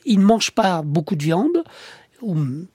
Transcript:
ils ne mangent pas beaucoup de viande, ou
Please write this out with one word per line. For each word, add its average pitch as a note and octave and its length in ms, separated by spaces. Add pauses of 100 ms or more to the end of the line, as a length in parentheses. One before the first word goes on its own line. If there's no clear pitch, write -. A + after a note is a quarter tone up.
ils G#3+ 120
ne F#3+ 60
mangent G#3+ 280
pas F#3+ 280
beaucoup D3+ 340
de D3 80
viande, A#3 400 (600)
ou G3 140 (380)